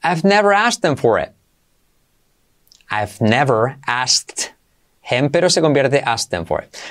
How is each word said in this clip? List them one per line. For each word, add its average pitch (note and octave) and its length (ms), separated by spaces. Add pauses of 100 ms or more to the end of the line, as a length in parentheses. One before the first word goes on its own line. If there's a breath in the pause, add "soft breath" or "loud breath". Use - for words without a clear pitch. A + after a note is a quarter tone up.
I've E3 220
never G3+ 280
asked A3 300
them D3+ 140
for A2 220
it. - 140 (1600)
I've G#2+ 300
never B2 560 (100)
asked - 680 (500)
him, C3 280
pero F3 180
se F3 120
convierte C#3 440
asked - 260
them E2+ 140
for D#2 180
it. - 140 (140 loud breath)